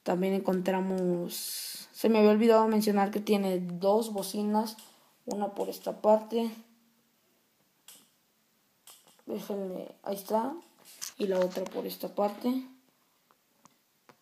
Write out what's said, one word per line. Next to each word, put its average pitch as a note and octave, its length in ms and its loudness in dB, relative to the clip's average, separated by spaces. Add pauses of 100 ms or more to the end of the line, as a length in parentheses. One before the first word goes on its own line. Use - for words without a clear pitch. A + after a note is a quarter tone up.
También F#3+ 320 0
encontramos, F#3 1600 -2
se - 180 0
me A3+ 80 6
había G#3+ 140 8
olvidado A3 360 6
mencionar G#3 440 2
que G#3 80 -4
tiene G3 400 0
dos G3 520 0
bocinas, G#3 680 -2 (480)
una G3+ 280 -4
por F#3+ 160 -4
esta - 320 -8
parte. A3 480 2 (2750)
Déjenme, G3 600 -8 (120)
ahí G3+ 140 -6
está. A3 400 -2 (640)
Y G#3 80 -2
la F#3 120 0
otra F#3 260 0
por F#3+ 200 -8
esta - 300 -10
parte. G#3 320 -2 (1700)